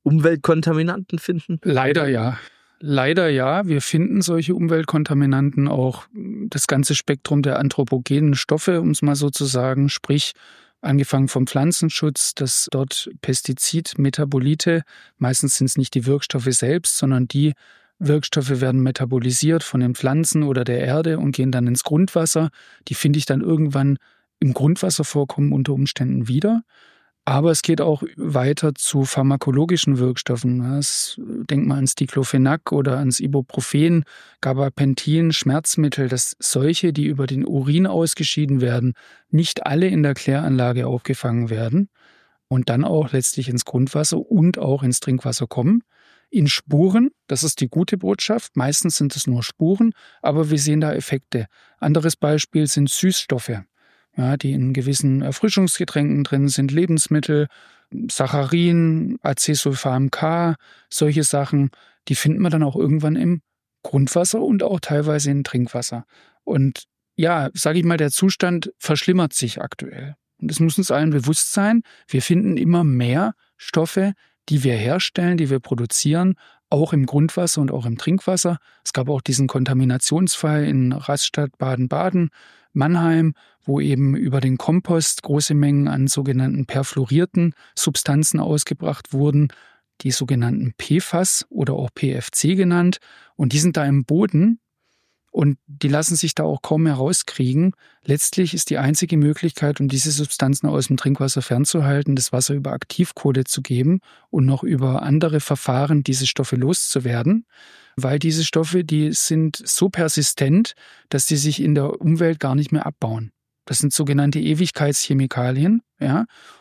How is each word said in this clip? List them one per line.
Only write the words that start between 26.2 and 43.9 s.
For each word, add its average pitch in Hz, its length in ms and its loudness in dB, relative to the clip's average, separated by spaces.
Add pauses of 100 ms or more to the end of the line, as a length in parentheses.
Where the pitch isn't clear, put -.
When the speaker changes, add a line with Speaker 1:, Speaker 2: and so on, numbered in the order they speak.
Speaker 2:
wieder. 202 380 0 (600)
Aber 151 280 2
es 151 100 0
geht 160 180 2
auch 151 220 0 (140)
weiter 143 580 0
zu - 300 -2
pharmakologischen 139 960 0
Wirkstoffen. 123 600 -2
Das, 135 640 -4
denk - 480 -2
mal 139 80 0
ans 135 180 0
Diclofenac 135 800 0
oder 135 260 0
ans 131 220 -2
Ibuprofen, 143 840 0 (380)
Gabapentin, 139 920 0
Schmerzmittel, 143 760 0
dass 123 320 -4
solche, 160 520 0
die 147 140 0
über 139 220 -2
den 135 180 -2
Urin 147 400 2
ausgeschieden 151 760 0
werden, 123 340 0 (360)
nicht - 340 0
alle 160 220 2
in 175 160 2
der 143 120 2
Kläranlage 127 760 0
aufgefangen 120 600 -2
werden 117 380 0 (600)
und 127 200 0
dann 120 160 2
auch 151 280 0
letztlich 131 360 -2
ins 123 160 -2
Grundwasser 139 540 0